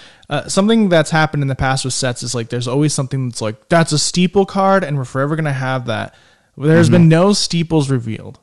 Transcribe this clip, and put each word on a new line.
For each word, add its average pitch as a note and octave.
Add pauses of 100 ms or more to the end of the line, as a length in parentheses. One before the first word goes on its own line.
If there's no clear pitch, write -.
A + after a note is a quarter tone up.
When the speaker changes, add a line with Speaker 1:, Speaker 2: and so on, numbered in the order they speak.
(300)
Speaker 1:
Uh, C#3+
something G#3+
that's E3
happened D#3
in C3+
the C3+
past C3
with B2+
sets B2+
is, B2+
like, A#2
there's A#2+
always D3
something C3
that's -
like, G#2+
"That's E3
a D3+
Steeple F#3
card, F#3+
and D3
we're C3
forever C#3+
gonna D3+
have C3
that." G#2+ (440)
There's D#3+
Speaker 2:
Mm-hmm. -
Speaker 1:
been E3+
no F3+
Steeples D#3+
revealed A2+